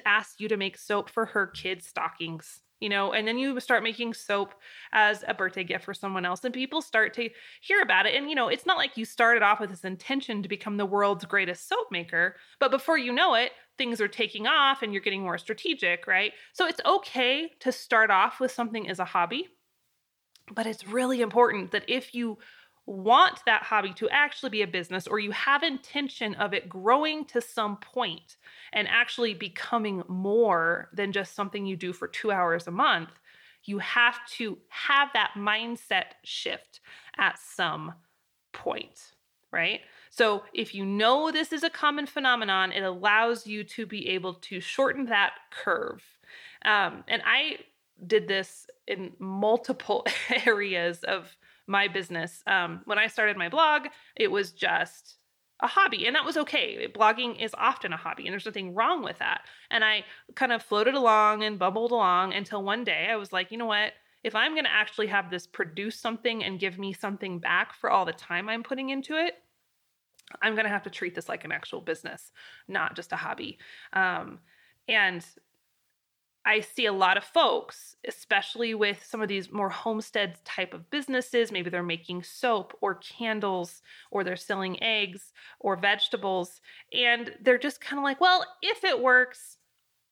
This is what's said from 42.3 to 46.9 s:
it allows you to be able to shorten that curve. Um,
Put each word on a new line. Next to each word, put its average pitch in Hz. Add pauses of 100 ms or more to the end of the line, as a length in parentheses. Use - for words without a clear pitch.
it 196
allows 208
you 208
to 214
be 214
able 185
to 180
shorten 269
that 202 (160)
curve. - (600)
Um, 202